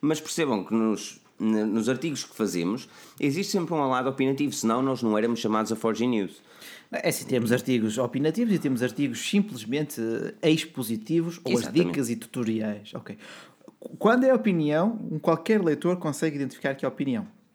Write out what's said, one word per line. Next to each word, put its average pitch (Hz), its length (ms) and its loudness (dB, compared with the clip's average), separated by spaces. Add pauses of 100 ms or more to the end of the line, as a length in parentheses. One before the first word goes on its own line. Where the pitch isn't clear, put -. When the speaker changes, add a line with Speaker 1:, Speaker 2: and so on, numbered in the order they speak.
Speaker 1:
mas 151 180 2
percebam 131 440 0
que 101 100 -6
nos, 110 480 0 (180)
ne-, 110 240 2
nos 110 240 0
artigos 131 360 -2
que - 120 -16
fazemos 92 540 -2 (300)
existe 160 340 -2
sempre 170 200 0
um 147 140 2
lado 131 220 0
opinativo, 135 440 0
senão 113 280 2
nós 131 200 0
não 110 160 2
éramos 117 220 2
chamados 110 320 0
a 113 40 0
Forging 113 340 0
News. 104 320 -2 (500)
Speaker 2:
É - 180 -2
assim, - 160 -4
temos 120 260 2
artigos 120 460 2
opinativos 156 560 0
e 165 60 2
temos 131 220 0
artigos 127 380 -2 (100)
simplesmente, 143 720 0 (400)
eh, 165 80 4
expositivos 156 920 0
ou - 100 0
as - 80 4
Speaker 1:
Exatamente. 170 260 2
Speaker 2:
dicas 143 220 -2
e 117 60 -2
tutoriais. 110 800 -4
Ok. - 200 -12 (640)
Qu-, - 180 -16
quando 247 260 4
é 262 100 6
opinião, 190 680 2 (120)
um 156 80 -4
qualquer 190 440 2
leitor 170 340 2
consegue 160 380 -2
identificar 139 380 -4
que 139 100 -8
é 139 40 0
opinião. 127 400 -2 (260)